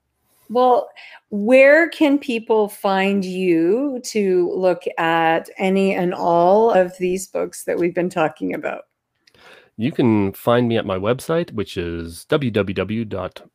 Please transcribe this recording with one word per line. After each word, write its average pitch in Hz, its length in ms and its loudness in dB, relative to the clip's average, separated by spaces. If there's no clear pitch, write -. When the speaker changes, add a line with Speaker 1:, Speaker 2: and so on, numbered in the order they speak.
Speaker 1:
Well, 247 400 2
where 269 640 4
can 285 280 2
people 226 520 -2
find 190 560 0
you 185 800 0
to 185 500 0
look 180 300 0
at 165 640 0
any 190 360 0
and 180 200 -2
all 180 560 4
of 180 280 2
these 185 280 -4
books - 380 -8
that 180 140 -4
we've 175 160 -2
been 180 160 -2
talking 170 440 -4
about? - 300 -8
Speaker 2:
You 113 120 -2
can 107 440 2
find 120 340 0
me 117 80 0
at 104 80 -2
my 95 140 -4
website, 135 540 -4
which 104 260 -8
is 85 480 -8
W 143 240 -2
W 101 240 -2
W 104 320 -4
dot 92 340 -10